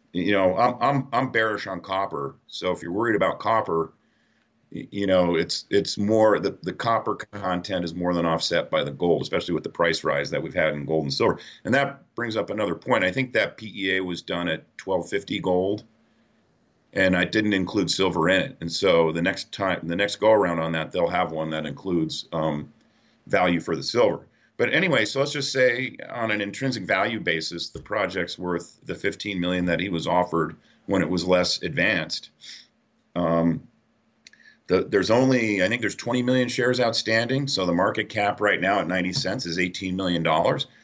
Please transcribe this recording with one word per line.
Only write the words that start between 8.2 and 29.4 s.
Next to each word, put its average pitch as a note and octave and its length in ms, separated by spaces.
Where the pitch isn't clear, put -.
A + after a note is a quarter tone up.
offset E2 460
by D#2 140
the C#2+ 60
gold, D#2 300
especially F2+ 320
with D2+ 100
the E2 60
price E2 360
rise C#2+ 260
that D2+ 100
we've D#2 120
had D#2 200
in D2 120
gold D#2 180
and C#2+ 100
silver. - 240
And G#2+ 80
that C#3 420
brings A2+ 220
up G#2 120
another G#2 260
point. A2+ 280
I F#2 80
think B2+ 220
that G2+ 240
P G#2 180
E F#2+ 220
A F#2+ 40
was F2+ 200
done F2 260
at D#2 160
twelve F2+ 320
fifty G2+ 300
gold, F#2 440
and F#2 220
I F2+ 100
didn't G#2+ 280
include F#2 380
silver F2 380
in F#2 120
it. - 200
And E2 100
so E2 400
the E2 100
next F#2+ 300
time, F#2+ 320
the E2 140
next G2+ 180
go A2 160
around F2+ 280
on E2 120
that, D#2+ 220
they'll F2 160
have F2+ 240
one D#2 160
that D#2 160
includes, D#2+ 680
um, D#2 400
value F2+ 320
for E2 160
the C#2 80
silver. G2+ 420
But A#2 180
anyway, D3 320
so C#3 140
let's C#3 140
just C#3+ 180
say B2+ 460
on A2+ 220
an G#2 100
intrinsic G2+ 420
value G#2 360
basis, E2 500
the - 120
project's F#2+ 580
worth F2 460
the F2 100
fifteen F#2+ 440
million F2+ 260